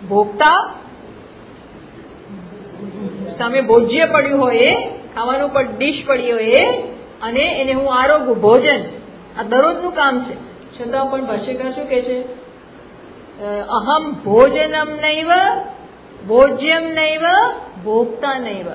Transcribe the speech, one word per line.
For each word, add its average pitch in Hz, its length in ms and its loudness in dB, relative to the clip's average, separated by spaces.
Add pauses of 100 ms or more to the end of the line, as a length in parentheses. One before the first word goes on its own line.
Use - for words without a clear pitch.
ભોગતા 202 640 2 (2500)
સામે 240 240 0
ભોજ્ય 233 440 6
પડ્યું 277 340 2
હોય 247 180 2
એ, 285 320 2 (260)
ખાવાનું 262 340 -2
પર 269 140 0
ડિશ 247 420 -4
પડી 247 260 0
હોય 226 120 0
એ, 294 400 2 (380)
અને 269 400 -2
એને 262 120 -2
હું 262 260 0
આરોગું, 262 420 2
ભોજન. 240 420 4 (540)
આ 226 60 -8
દરરોજનું 311 480 0
કામ 269 320 0
છે. 247 100 -10 (460)
છતાં 269 320 -4
પણ 262 140 -4
ભાષ્યકાર 254 460 -6
શું 269 180 -8
કહે 247 120 0
છે? 247 200 -4
અ, 254 40 -10 (1400)
અહમ 277 480 -2 (100)
ભોજનમ 302 680 4
નૈવ, 302 320 -2 (1000)
ભોજ્યમ 277 560 4
નૈવ, 311 380 -2 (640)
ભોગતા 233 560 -2
નૈવ. 202 360 -8